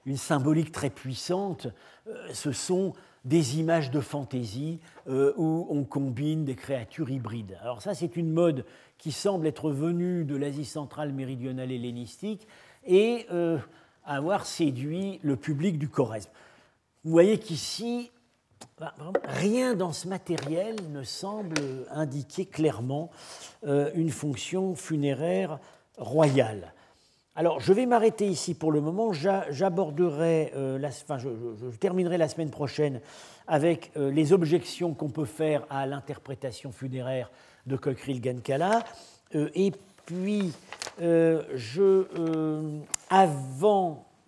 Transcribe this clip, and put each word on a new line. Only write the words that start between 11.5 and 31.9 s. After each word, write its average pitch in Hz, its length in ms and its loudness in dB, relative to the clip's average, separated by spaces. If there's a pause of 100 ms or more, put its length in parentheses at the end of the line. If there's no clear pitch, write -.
hellénistique 123 760 -8 (360)
et, 220 460 6
euh, 170 280 2 (460)
avoir 151 420 0
séduit 160 760 -2
le 143 140 2
public 156 420 0
du 147 100 -2
Choresme. 113 420 -2 (760)
Vous 160 60 -4
voyez 180 280 8
qu'ici, 233 720 -6 (680)
bah, 156 180 -10
vraiment, 156 160 -12 (120)
rien 214 500 0
dans 175 180 -2
ce 170 160 -8
matériel 180 680 -4 (140)
ne 143 120 -8
semble 190 540 -6 (340)
indiquer 147 560 -4
clairement, 143 640 -2 (560)
euh, 143 280 2
une 165 160 2
fonction 175 640 -4
funéraire 156 840 -2 (400)
royale. 127 760 4 (640)
Alors, 160 240 2
je - 120 6
vais 247 140 6
m'arrêter 226 400 4
ici 175 280 -2
pour 160 180 0
le 151 80 4
moment. 190 320 0
J'a-, 170 380 0
j'aborderai, 165 1040 2
euh, 135 220 -2
la... 143 100 -2
enfin, 135 300 -6
je, 123 100 -6
je, 117 420 -8
je 113 60 -12
terminerai 180 420 2